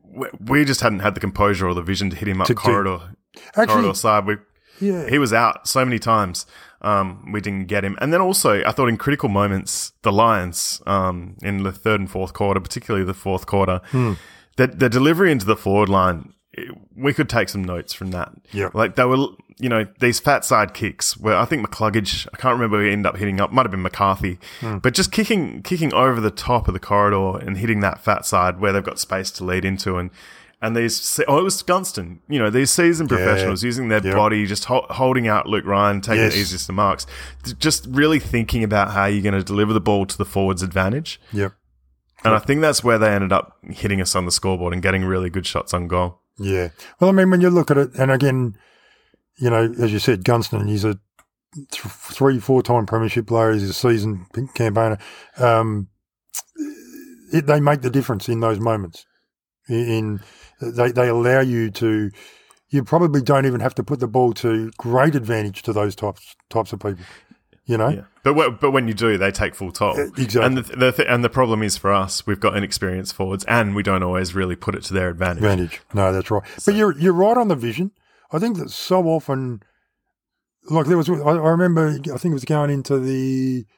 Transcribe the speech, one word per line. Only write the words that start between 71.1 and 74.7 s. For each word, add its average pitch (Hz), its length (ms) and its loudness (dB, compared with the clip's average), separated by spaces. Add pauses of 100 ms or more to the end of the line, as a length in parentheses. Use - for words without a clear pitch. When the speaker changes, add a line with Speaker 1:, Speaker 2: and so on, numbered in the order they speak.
Speaker 1:
the 117 60 2
problem 113 340 0
is 101 140 -2
for 98 160 0
us, 95 320 -2
we've 101 140 -2
got 104 180 0
inexperienced 95 560 -4
forwards, 95 320 -4
and 110 300 0
we 104 80 -2
don't 95 200 0
always 90 300 -2
really 92 220 -2
put - 200 -6